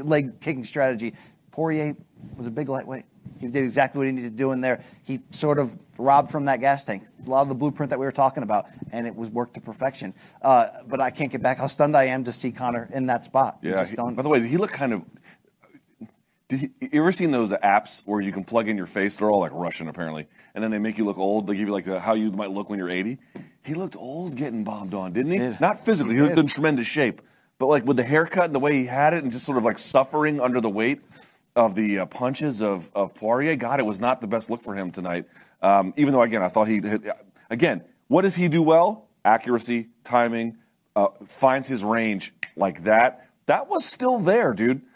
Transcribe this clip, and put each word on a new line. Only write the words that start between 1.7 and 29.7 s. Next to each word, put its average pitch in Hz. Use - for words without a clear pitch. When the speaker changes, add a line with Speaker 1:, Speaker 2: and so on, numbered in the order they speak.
Speaker 1:
was 120
a 120
big 131
lightweight. 131
He 131
did 135
exactly 131
what 135
he 135
needed 123
to 110
do 135
in 127
there. 127
He 135
sort 147
of 123
robbed 139
from 143
that 131
gas 139
tank, 98
a 123
lot 135
of 139
the 135
blueprint 139
that 135
we 135
were 131
talking 135
about, 104
and 117
it 107
was 113
worked 120
to -
perfection. 117
Uh, 127
but 135
I 127
can't 135
get 123
back 127
how 131
stunned 143
I 135
am 131
to 117
see 123
Conor 120
in 127
that 123
spot. 127
You 80
Speaker 2:
Yeah, 92
Speaker 1:
just 92
Speaker 2:
he, 113
Speaker 1:
don't 120
Speaker 2:
by 127
the 143
way, 123
he 135
looked 196
kind 131
of, 92
did 131
he, 131
you 151
ever 175
seen 180
those 117
apps 101
where 104
you 98
can 95
plug 113
in 110
your 90
face? 101
They're 107
all, 101
like, 80
Russian, 82
apparently. 78
And 104
then 110
they 107
make 107
you 110
look 98
old. 98
They 101
give 104
you, 104
like, 92
the, 92
how 110
you 110
might 98
look 101
when 104
you're 90
eighty. 101
He 143
looked 180
old 143
getting 117
bombed 101
on, 92
didn't 135
he? 196
Speaker 1:
He 247
did. 117
Speaker 2:
Not 196
physically. 165
Speaker 1:
He 120
Speaker 2:
He 139
looked 151
Speaker 1:
did. 160
Speaker 2:
in 147
tremendous 139
shape. 131
But, 131
like, 143
with 135
the 123
haircut 160
and 156
the 131
way 147
he 131
had 143
it 165
and 123
just 123
sort 135
of, 113
like, 110